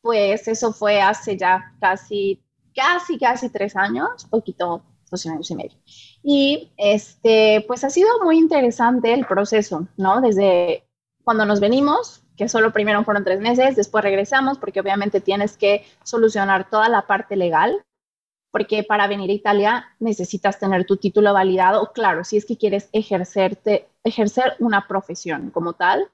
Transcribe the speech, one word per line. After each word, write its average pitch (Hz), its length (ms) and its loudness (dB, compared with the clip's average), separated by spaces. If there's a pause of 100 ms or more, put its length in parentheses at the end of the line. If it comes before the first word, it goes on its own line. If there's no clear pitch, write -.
pues, 220 480 0
eso 220 240 -2
fue 208 300 0
hace 208 340 -2
ya 185 420 -2
casi, 196 640 -4 (320)
casi, 339 440 -2
casi 247 320 -2
tres 202 260 -6
años, 240 540 -4
poquito, 175 520 -4 (280)
dos 180 160 -8
años 160 240 -8
y 170 60 -6
medio. - 220 -14 (440)
Y, 285 560 0
este, 214 880 2
pues, 247 160 -6
ha 269 60 -2
sido 359 180 4 (160)
muy 320 140 4
interesante 247 760 2
el 247 140 0
proceso, 196 600 -2 (100)
¿no? 196 240 2
Desde 190 680 2 (340)
cuando 220 220 0
nos 208 160 0
venimos, 277 600 0 (120)
que 208 140 -6
solo 226 240 2
primero 208 320 0
fueron 208 200 -2
tres 190 160 -2
meses, 254 360 2
después 214 260 -2
regresamos, 262 540 0
porque 202 240 -6
obviamente 196 400 -2
tienes 202 380 -4
que 202 260 0 (180)
solucionar 202 680 0
toda 220 180 2
la 233 180 0
parte 202 300 -4
legal, 180 480 0 (680)
porque 214 300 -2
para 208 240 0
venir 196 240 -4
a 202 40 0
Italia 208 680 -2
necesitas 202 580 -4
tener 190 280 0
tu 196 100 0
título 202 380 2
validado, 190 580 2
claro, 180 320 -2
si 214 120 -4
es 208 100 0
que 226 100 -6
quieres 202 360 -2
ejercerte, 202 960 -2 (140)
ejercer 233 560 -2
una 214 300 -2
profesión 180 600 -8
como 170 240 -6
tal. 233 400 0